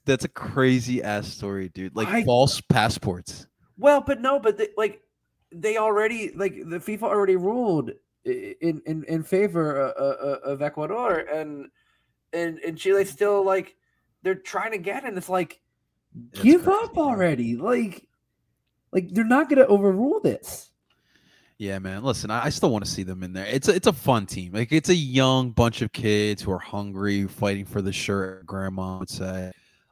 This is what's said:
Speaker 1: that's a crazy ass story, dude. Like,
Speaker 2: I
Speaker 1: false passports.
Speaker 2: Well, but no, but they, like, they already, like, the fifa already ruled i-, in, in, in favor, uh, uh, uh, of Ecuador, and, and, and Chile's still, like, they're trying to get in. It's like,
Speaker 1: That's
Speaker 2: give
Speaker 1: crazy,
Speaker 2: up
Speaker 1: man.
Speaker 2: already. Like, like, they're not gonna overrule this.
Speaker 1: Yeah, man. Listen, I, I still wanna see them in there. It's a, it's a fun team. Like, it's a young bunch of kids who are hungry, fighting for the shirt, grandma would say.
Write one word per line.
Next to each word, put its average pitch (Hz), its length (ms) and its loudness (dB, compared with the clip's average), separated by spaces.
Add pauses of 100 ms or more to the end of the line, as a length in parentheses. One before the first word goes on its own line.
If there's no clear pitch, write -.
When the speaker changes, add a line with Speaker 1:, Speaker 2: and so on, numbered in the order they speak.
Speaker 1:
that's 135 200 0
a - 40 -8
crazy 127 760 0
ass 104 240 -4
story, 98 420 -8
dude. 92 260 -12
Like, 110 120 -2
Speaker 2:
I 220 160 0
Speaker 1:
false 127 380 2
passports. - 840 -2 (300)
Speaker 2:
Well, 277 240 6
but 269 200 -4
no, 269 180 2
but 208 180 2
they, 214 200 -2
like, 208 240 -2 (500)
they 214 260 -4
already, 220 580 0
like, 190 200 -4 (120)
the 165 120 -8
fifa 214 240 -6
already 196 320 4
ruled 185 560 0 (340)
i-, 123 360 -4
in, 160 240 -2
in, 156 200 -6
in 160 180 -4
favor, 170 580 0
uh, 135 100 0
uh, 139 520 -2
uh, 135 80 -4
of 139 100 -6
Ecuador, 160 580 -2
and, 151 480 -8 (680)
and, 165 260 -4
and 165 180 -6
Chile's 196 320 0
still, 202 340 2
like, 190 320 0 (480)
they're 185 120 0
trying 202 360 -6
to 214 60 -4
get 202 260 -6
in. 226 140 -8
It's 180 120 -8
like, 185 320 -2 (720)
Speaker 1:
That's - 120 -4
Speaker 2:
give 320 200 8
Speaker 1:
crazy, 392 200 2
Speaker 2:
up - 120 -10
Speaker 1:
man. 320 100 2
Speaker 2:
already. 160 500 0
Like, 208 520 -2 (840)
like, 180 220 0
they're 220 120 2
not 262 240 4
gonna 269 160 8
overrule 202 560 4
this. - 500 -4 (880)
Speaker 1:
Yeah, 98 200 -6
man. 95 240 -8
Listen, 120 260 -2
I, 117 160 -2
I 147 40 0
still 156 200 2
wanna 104 160 0
see - 180 -6
them 92 200 -8
in 90 100 -8
there. 95 120 -6
It's 127 220 0
a, 196 80 4
it's 190 120 0
a 208 60 6
fun 120 320 2
team. 90 280 -10
Like, 117 180 -2
it's 156 180 2
a 180 60 6
young 131 560 2
bunch 117 300 2
of 110 120 -2
kids 104 480 0
who 101 100 -4
are 92 80 -2
hungry, 101 680 -4
fighting 101 380 -2
for 101 160 -4
the 95 120 -4
shirt, 95 520 -4
grandma 95 540 -6
would 95 100 -10
say. 92 420 -8 (400)